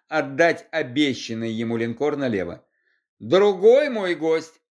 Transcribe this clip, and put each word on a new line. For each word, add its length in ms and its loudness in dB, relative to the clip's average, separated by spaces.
отдать 640 0
обещанный 800 -4
ему 260 -4
линкор 400 -2
налево. 480 -4
"Другой 680 4
мой 260 -4
гость, 460 -4